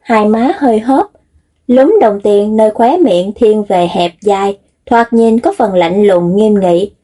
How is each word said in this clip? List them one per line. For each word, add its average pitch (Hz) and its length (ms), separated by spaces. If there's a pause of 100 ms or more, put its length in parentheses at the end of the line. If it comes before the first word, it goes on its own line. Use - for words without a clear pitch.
hai 214 240
má 226 320
hơi 233 220
hóp, 269 320 (560)
lúm 269 340
đồng 208 200
tiền 208 360
nơi 220 140
khóe 240 260
miệng 202 380
thiên 214 280
về 180 280
hẹp 175 200 (100)
dài, 202 360 (280)
thoạt 233 280
nhìn 226 260
có 392 180
phần 202 180
lạnh 180 320
lùng 175 280
nghiêm 208 240
nghị. 185 320 (120)